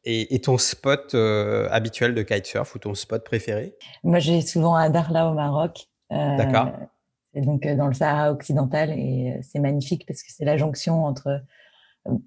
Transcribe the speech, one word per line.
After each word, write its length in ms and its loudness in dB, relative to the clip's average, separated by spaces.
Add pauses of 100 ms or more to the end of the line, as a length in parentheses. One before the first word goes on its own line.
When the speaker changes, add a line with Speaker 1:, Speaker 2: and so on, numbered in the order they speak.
Speaker 1:
Et, 280 -2
et 60 2
ton 180 2
spot, 580 -2
euh, 540 2
habituel 460 0
de 60 -2
kitesurf 540 -4
ou 40 -12
ton 140 -8
spot 320 -6
préféré ? 500 -4 (300)
Speaker 2:
Moi, 140 6
je 120 2
vais 100 4
souvent 320 2
à 140 4
Dakhla 420 2
au 40 -2
Maroc. 560 -2 (240)
Euh, 240 0
Speaker 1:
D'accord. 320 2 (640)
Speaker 2:
c'est 80 -4
donc, 240 0
euh, 100 0
dans 120 2
le 60 0
Sahara 380 2
occidental 600 0
et, 440 -4
euh, 60 -8
c'est 180 -8
magnifique 480 -2
parce 160 -10
que 80 -20
c'est 140 -8
la 100 2
jonction 480 0
entre, 380 -4 (680)
euh, 60 -2 (140)